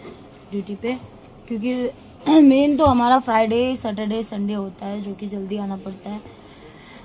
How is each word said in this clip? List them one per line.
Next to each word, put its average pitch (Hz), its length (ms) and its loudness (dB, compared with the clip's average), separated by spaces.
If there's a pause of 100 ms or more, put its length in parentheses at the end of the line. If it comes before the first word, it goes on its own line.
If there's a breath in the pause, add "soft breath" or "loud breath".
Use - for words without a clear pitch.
(500 loud breath)
ड्यूटी 202 240 -8
पे, 233 220 -8 (520)
क्योंकि 247 920 0
<clears throat> - 0 -
main 285 360 6
तो 311 100 4
हमारा 247 320 4
Friday, 240 580 0
Saturday, 214 460 -4
Sunday 202 320 -6
होता 196 320 -8
है 202 160 -8
जो 196 120 -8
कि 208 120 -10
जल्दी 196 300 -8
आना 196 200 -6
पड़ता 190 340 -14
है। 208 100 -10 (840 loud breath)